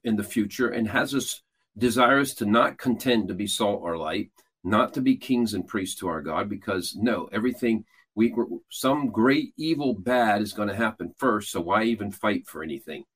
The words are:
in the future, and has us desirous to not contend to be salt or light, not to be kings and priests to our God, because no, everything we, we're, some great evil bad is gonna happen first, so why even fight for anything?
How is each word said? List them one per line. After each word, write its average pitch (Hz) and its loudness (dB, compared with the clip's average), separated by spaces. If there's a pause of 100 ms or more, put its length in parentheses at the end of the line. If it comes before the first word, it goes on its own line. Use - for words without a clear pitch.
in 113 0
the 104 -2
future, 110 0
and 113 -2
has 131 0
us - -4 (360)
desirous 123 4
to 113 -2
not 110 4
contend 117 2
to 92 -6
be 98 -4
salt 101 0
or 85 -4
light, 80 -4 (320)
not 107 2
to 135 -2
be 131 4
kings 120 0
and 92 -4
priests 95 -6
to 95 -4
our 80 -4
God, 80 -4
because 98 -4
no, 104 0
everything 113 0 (300)
we, 117 4
we're, 113 0 (240)
some 135 0
great 127 2
evil 143 0
bad 107 2
is 104 -4
gonna 104 -4
happen 107 -4
first, 107 0
so 95 -2
why 98 2
even 107 0
fight - -2
for 78 -10
anything? - -10 (120)